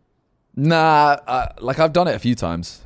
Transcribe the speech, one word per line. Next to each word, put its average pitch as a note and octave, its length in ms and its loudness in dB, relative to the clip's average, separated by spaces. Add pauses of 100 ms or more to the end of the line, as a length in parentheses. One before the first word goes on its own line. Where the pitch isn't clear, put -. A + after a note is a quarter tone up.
(560)
Nah, D3+ 640 2 (100)
uh, B2 200 -2 (120)
like, C3+ 200 -4
I've D#3+ 140 2
done F3 140 2
it C3+ 80 -2
a G2+ 40 -8
few A#2+ 160 0
times, E2+ 500 -6